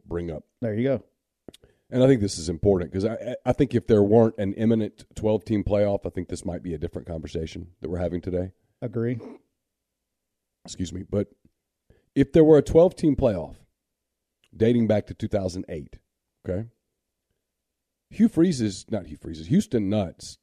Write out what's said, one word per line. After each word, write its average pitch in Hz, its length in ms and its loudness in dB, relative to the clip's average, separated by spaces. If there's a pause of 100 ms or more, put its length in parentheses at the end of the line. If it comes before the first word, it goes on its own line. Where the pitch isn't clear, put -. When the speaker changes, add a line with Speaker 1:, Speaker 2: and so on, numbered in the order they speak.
Speaker 1:
bring 85 260 -6
up. 76 140 -12 (160)
Speaker 2:
There 110 120 -4
you 113 100 -2
go. 131 200 -2 (920)
Speaker 1:
And 127 80 2
I 131 60 8
think 131 140 4
this 98 160 -2
is 80 100 -8
important 87 460 0
'cause 95 100 -2
I, 110 120 -2
I, 117 200 -8 (120)
I 123 40 4
think 123 240 0
if 113 100 -2
there 107 180 6
weren't 113 340 6
an 101 160 -2
imminent 110 500 0 (120)
twelve-team 107 500 -2
playoff, 101 400 0
I 92 40 -8
think 87 200 -8
this 90 160 -10
might 87 180 -8
be 85 100 -8
a 78 40 -6
different 82 280 -10
conversation 82 640 -10 (100)
that - 80 -10
we're 87 80 -6
having 87 240 -4
today. 90 300 -6 (300)
Speaker 2:
Agree. 117 380 -4 (1500)
Speaker 1:
Excuse 87 280 -10
me. 90 160 -10
But 101 180 -4 (880)
if 139 160 2
there 165 120 6
were 156 140 8
a 139 60 4
twelve-team 165 520 2
playoff 92 400 -4 (1000)
dating 113 320 2
back 104 200 0
to - 60 -12
two - 140 -8
thousand 95 420 -4
eight, 80 280 -12 (500)
okay? 95 200 -6 (1400)
Hugh 226 180 4
Freeze's, 127 640 0
not 104 180 -4
Hugh 76 100 -14
Freeze's, 80 300 -14
Houston 113 420 0
Nutt's 101 540 -4